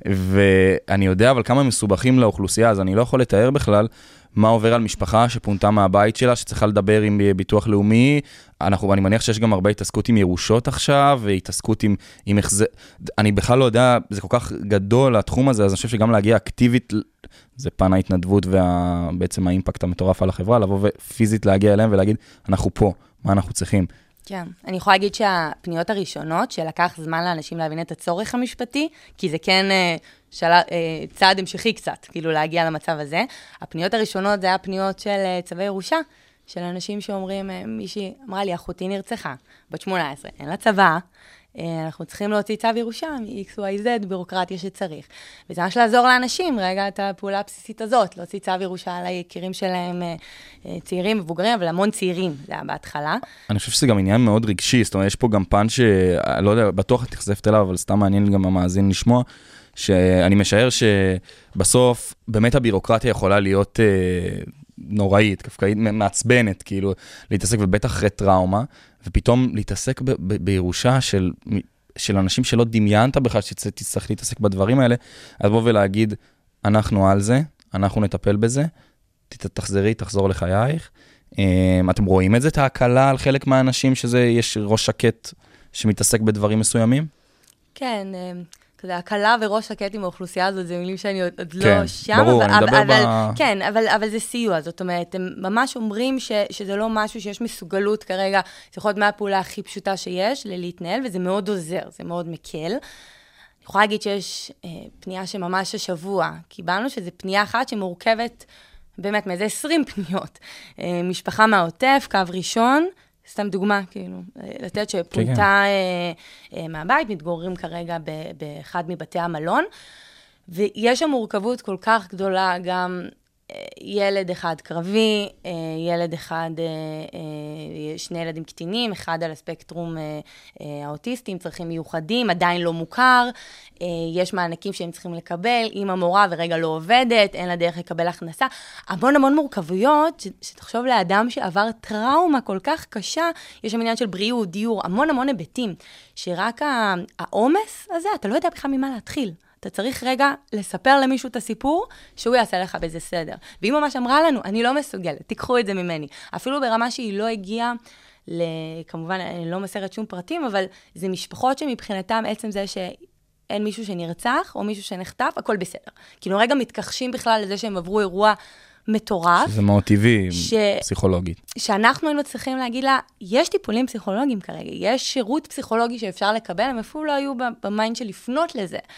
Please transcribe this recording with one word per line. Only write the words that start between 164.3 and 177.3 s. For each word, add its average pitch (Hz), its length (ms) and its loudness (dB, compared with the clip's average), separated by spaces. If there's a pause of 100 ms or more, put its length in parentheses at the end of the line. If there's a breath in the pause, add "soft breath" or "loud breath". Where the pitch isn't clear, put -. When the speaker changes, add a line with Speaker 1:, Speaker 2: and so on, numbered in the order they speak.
Speaker 2:
או 202 80 -6
מישהו 208 200 -8
שנחטף, 202 540 -6
הכל 220 200 -2
בסדר. - 340 -12 (300 soft breath)
כאילו, 190 160 -2
רגע 240 180 2
מתכחשים 247 560 -6
בכלל 226 320 0
לזה 196 140 -6
שהם 202 200 -6
עברו 180 220 -4
אירוע 202 340 2 (540 loud breath)
מטורף. 208 600 2
Speaker 1:
שזה 107 140 0
מאוד 101 220 4
טבעי, 104 480 4
Speaker 2:
ש-, 87 220 -4 (260)
Speaker 1:
פסיכולוגית. - 640 -2 (160)
Speaker 2:
שאנחנו 226 500 0
היינו 294 160 0
צריכים 262 340 -8
להגיד 254 260 -4
לה, 269 160 2 (220)
"יש 233 280 0
טיפולים 254 380 -2
פסיכולוגיים 208 520 -4
כרגע, 165 320 -12
יש - 420 -2
שירות 262 340 -4
פסיכולוגי 233 520 -4
שאפשר 208 340 -2
לקבל", 214 300 -4
הם 254 160 -4
אפילו 302 260 -10
לא 302 60 -2
היו 277 260 -4